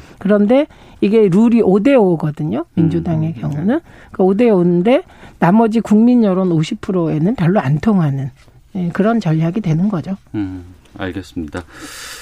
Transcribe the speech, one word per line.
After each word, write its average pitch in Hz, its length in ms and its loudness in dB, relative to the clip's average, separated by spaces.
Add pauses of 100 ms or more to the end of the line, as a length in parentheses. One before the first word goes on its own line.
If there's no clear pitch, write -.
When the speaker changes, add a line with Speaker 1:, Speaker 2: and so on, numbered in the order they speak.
(180)
Speaker 1:
그런데 208 480 2 (360)
이게 208 280 2
룰이 220 320 4
오 190 180 4
대 269 140 2
오거든요. 180 800 0
민주당의 160 640 -2
Speaker 2:
음. - 40 -14
Speaker 1:
경우는. 156 380 -4 (320)
그러니까 - 120 -2
오 190 120 2
대 233 140 2
오인데 180 540 2 (340)
나머지 220 440 2
국민 233 420 4
여론 190 280 0
오십 160 300 -2
프로에는 170 540 -2
별로 190 240 0
안 143 200 0
통하는, 143 520 -2 (440)
예, 180 160 -4
그런 220 280 0
전략이 165 420 -2
되는 170 260 -2
거죠. 185 300 -6 (160)
Speaker 2:
음, 92 320 -8 (320)
알겠습니다. 90 640 -10 (600)